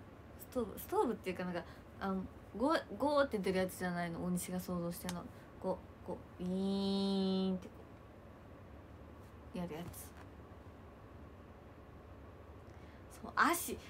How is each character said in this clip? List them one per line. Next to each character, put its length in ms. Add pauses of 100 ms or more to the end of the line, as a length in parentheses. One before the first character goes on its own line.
(400)
ス 140
ト 80
ー 40
ブ、 140
ス 80
ト 160
ー 40
ブ 60
っ 40
て 140
い 20
う 20
か 80
な 80
ん 20
か、 80 (380)
あ 80
の、 160 (340)
ゴ 180
ー-、 60 (160)
ゴ 240
ー 40
っ 40
て 100
出 120
る 80
や 80
つ 120
じ 60
ゃ 60
な 140
い 60
の、 120
大 80
西 200
が 80
想 200
像 120
し 80
て 80
ん 80
の。 80 (360)
こ 200 (240)
う、 40
こ 100 (220)
う、 40
ビ 60
ー 1040
ン 20
っ 20
て 100
こ 60 (1800)
う、 20
や 80
る 80
や 60 (120)
つ。 160 (3250)
そ 60
う、 80
足、 420 (120)